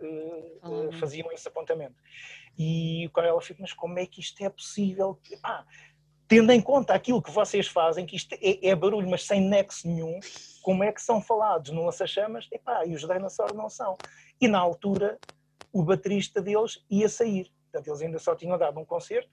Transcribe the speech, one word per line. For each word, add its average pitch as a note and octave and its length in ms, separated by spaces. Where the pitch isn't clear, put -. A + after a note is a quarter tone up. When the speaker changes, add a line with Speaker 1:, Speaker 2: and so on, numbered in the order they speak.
Speaker 1:
eh, D#3+ 600
Speaker 2:
Falaram. E3+ 280
Speaker 1:
eh, - 100
faziam D#3+ 320
esse E3 160
apontamento. D3+ 480
E E3 500
o - 40
Corella E3+ 300
fica, - 200
"Mas F3+ 120
como F3 240
é F#3 80
que - 140
isto - 240
é G3 60
possível?" F#3+ 680
Pá, - 240
tendo A3+ 240
em A#3+ 100
conta B3+ 320
aquilo G#3+ 300
que - 80
vocês G3+ 360
fazem, E3 380
que F#3+ 100
isto - 240
é, F#3 300
é F#3+ 60
barulho, F#3+ 340
mas F3+ 160
sem G3+ 160
nexo G3 460
nenhum, E3 320
como F#3+ 220
é G#3+ 80
que G#3 100
são A3+ 180
falados G3 520
no E3 140
Lança-Chamas? G3+ 680
Epá, A#3 340
e E3+ 80
os C#3+ 80
Dinosaur F#3+ 540
não G#3+ 120
são. G3+ 300
E B3 80
na G#3 120
altura, G3 600
o F#3+ 80
baterista F#3+ 580
deles G#3 480
ia G3+ 220
sair. G#3 420
Portanto, D3 160
eles D3 160
ainda D#3+ 160
só E3 160
tinham E3+ 240
dado D3+ 200
um D#3 60
concerto G3 480